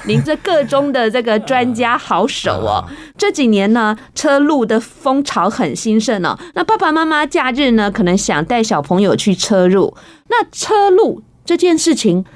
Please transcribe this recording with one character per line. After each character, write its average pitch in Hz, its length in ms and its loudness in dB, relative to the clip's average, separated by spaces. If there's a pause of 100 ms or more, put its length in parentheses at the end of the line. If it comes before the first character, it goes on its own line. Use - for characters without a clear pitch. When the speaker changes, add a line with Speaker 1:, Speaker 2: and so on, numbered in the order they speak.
Speaker 1:
您 214 160 0
这 302 140 -2
个 320 300 0
中 277 260 0
的 240 180 0
这 240 140 -2
个 220 160 0
专 247 340 0
家 233 240 0
好 202 300 -2
手 110 380 -4
哦。 104 180 -2
Speaker 2:
<laughs> - 20 -
啊。 - 60 -18 (260)
Speaker 1:
这 403 140 0
几 277 160 0
年 208 240 2
呢， 220 260 0 (160)
车 277 260 0
露 285 260 2
的 220 120 0
风 269 460 -4
潮 196 260 -2
很 180 240 -4
兴 214 240 0
盛 214 280 0
哦。 123 120 -4 (160)
那 370 80 -4
爸 440 160 0
爸 370 140 0
妈 320 140 0
妈 311 200 0
假 294 280 -2
日 262 180 0
呢， 208 180 2
可 202 140 -2
能 180 140 2
想 - 260 -2
带 240 180 -2
小 202 200 -2
朋 180 200 0
友 175 140 2
去 - 180 0
车 185 360 2
露。 190 260 2 (320)
那 466 240 0
车 403 380 0
露 370 340 2 (220)
这 339 100 0
件 339 220 2
事 311 180 2
情， 185 300 0 (100)